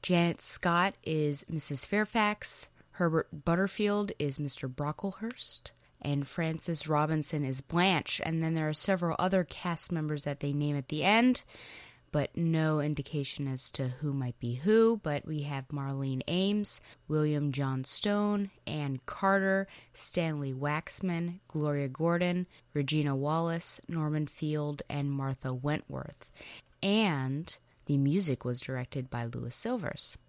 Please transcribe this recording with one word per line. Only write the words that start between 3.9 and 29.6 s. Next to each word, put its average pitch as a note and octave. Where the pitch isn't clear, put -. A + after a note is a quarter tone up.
is C#3+
Mister C#3+
Brocklehurst, F#3
and C#3+
Francis D#3+
Robinson D3+
is C3
Blanche. F3
And D#3+
then D#3+
there D#3
are D3+
several F3
other F#3
cast -
members D3+
that C#3+
they C#3+
name D3
at C#3
the D3+
end, A#3
but D3
no D#3+
indication C#3+
as C3
to C3
who C#3
might C3
be A#2+
who. A3
But D3
we D#3
have C#3
Marlene C#3
Ames, G3+
William D3+
John C3
Stone, G#3
Ann C#3+
Carter, G3
Stanley D3+
Waxman, E3
Gloria D3
Gordon, E3+
Regina D3
Wallace, E3
Norman D#3
Field, D3
and C#3+
Martha C3+
Wentworth. C3+
And E3
the C#3+
music C#3+
was B2
directed B2+
by A#2
Louis A#2+
Silvers. -